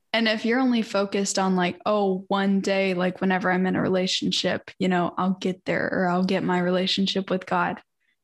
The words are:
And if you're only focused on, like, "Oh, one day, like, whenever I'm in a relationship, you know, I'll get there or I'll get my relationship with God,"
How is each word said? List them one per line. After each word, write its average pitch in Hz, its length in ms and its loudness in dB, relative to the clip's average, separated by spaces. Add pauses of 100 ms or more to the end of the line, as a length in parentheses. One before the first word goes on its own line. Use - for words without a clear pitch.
(140)
And 226 160 0
if 220 160 -2
you're 240 160 2
only 247 200 2
focused 202 560 -2
on, 190 200 2
like, 175 280 0
"Oh, 196 440 0
one 196 320 2
day, 190 320 0
like, 180 260 -2
whenever 185 320 2
I'm 185 160 2
in 185 80 0
a 175 60 0
relationship, 185 960 -2
you 185 80 0
know, 175 300 0
I'll 185 240 0
get 185 240 -4
there - 260 -2
or 185 160 0
I'll 180 160 2
get 190 180 0
my 180 180 0
relationship 190 680 0
with 190 160 -2
God," 175 360 -2 (420)